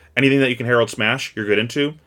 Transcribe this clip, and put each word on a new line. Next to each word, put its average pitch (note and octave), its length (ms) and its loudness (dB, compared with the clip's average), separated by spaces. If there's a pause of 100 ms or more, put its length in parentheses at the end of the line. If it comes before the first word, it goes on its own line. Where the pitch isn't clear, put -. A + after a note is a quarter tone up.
(160)
anything C#3 240 4
that C3 100 2
you B2 60 -4
can A#2+ 120 -8
Herald A#2+ 220 2
Smash, A#2 460 -4
you're A2 100 -6
good G#2 140 2
into. C#3+ 360 -2 (120)